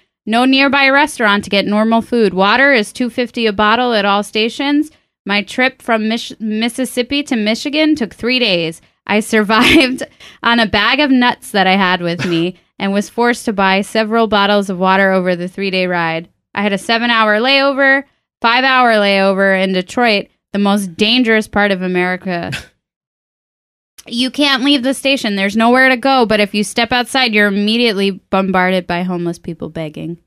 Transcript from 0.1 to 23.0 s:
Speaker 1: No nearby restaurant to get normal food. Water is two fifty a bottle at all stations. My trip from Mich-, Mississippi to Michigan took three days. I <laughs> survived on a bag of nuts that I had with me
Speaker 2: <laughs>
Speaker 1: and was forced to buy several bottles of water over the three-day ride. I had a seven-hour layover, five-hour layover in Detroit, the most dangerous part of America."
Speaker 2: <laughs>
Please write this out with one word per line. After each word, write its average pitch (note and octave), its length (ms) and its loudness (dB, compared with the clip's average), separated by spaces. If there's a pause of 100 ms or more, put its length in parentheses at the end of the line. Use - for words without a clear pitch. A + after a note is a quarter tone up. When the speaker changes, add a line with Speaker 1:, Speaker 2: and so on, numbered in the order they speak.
Speaker 1:
No A#3 180 2
nearby C4+ 460 2
restaurant A#3 540 0
to - 60 -2
get G3+ 160 2
normal A3 360 0
food. A3 320 0
Water A3 400 4
is G#3 180 0
two B3 160 -4
fifty A#3+ 380 -4
a G#3+ 60 0
bottle A3+ 420 2
at G3+ 100 0
all G3+ 180 0
stations. C#4 680 -2 (360)
My G3+ 160 -2
trip B3+ 400 -4
from A3 260 -2
Mich-, A3+ 320 -6
Mississippi A#3+ 840 -4
to C#4 120 -4
Michigan C4+ 580 0
took A#3+ 200 -4
three B3+ 240 -2
days. F3 420 -2 (260)
I G#3 140 0
<laughs> A3 140 -4
survived A3+ 680 2 (400)
on A#3 180 2
a A3 60 2
bag A3 340 0
of D4 100 0
nuts B3 400 0
that G3 160 2
I F#3+ 100 4
had F3+ 240 0
with E3+ 260 -4
me F3 300 -2 (120)
Speaker 2:
<laughs> - 100 -20
Speaker 1:
and G3 160 -2
was G#3 160 -2
forced A#3+ 340 -2
to A#3 80 -4
buy F#3+ 300 2
several A3 460 0
bottles G3+ 420 2
of F3+ 80 -6
water F#3+ 340 2
over F#3 240 0
the F3 120 -8
three-day F#3 380 -2
ride. E3+ 420 -4 (260)
I G3+ 80 -4
had G3+ 100 0
a G3 60 -2
seven-hour A3+ 600 0
layover, C#4 640 2 (360)
five-hour B3+ 540 2
layover G3 680 2
in F#3+ 120 -2
Detroit, G#3 540 0 (260)
the G3+ 40 -2
most G3+ 380 -2
dangerous A3 520 2
part G3+ 220 0
of F#3 120 -2
America." F3+ 760 -4
Speaker 2:
<laughs> - 60 -14 (1500)